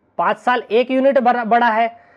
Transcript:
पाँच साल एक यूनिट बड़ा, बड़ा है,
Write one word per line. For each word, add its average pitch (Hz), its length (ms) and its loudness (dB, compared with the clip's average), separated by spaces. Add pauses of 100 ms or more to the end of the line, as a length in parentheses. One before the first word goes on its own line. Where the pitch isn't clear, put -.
(180)
पाँच 190 200 -2
साल 247 240 -4
एक 240 280 -2
यूनिट 269 280 0
बड़ा, 240 260 2
बड़ा 240 240 2
है, 226 200 0 (280)